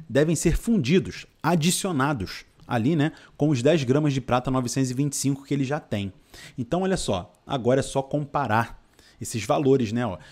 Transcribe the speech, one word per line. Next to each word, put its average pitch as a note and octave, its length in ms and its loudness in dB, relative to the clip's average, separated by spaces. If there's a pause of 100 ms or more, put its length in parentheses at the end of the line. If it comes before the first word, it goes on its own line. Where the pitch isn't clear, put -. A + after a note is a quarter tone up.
devem D3+ 280 2
ser E3 200 2
fundidos, D#3 680 0 (160)
adicionados D3+ 1040 0 (220)
ali, B2 280 2
né, D#3 160 2 (240)
com D3+ 140 2
os A#2+ 140 0
dez D3 200 4
gramas C#3+ 300 2
de C3 80 -2
prata B2 300 -2
novecentos C3 400 -2
e - 20 -6
vinte C#3 200 -2
e - 20 -8
cinco C#3 280 -2
que - 80 -16
ele C#3 120 0
já C#3+ 160 -4
tem? G3+ 340 -4 (420)
Então, E3 280 -2
olha F#3+ 120 0
só, - 380 -4 (120)
agora B2+ 340 2
é B2+ 40 0
só C3+ 200 -4
comparar C3+ 760 -2 (400)
esses - 240 -6
valores, C3+ 480 2
né, A#2+ 140 -2
ó. F#2 140 -6 (120)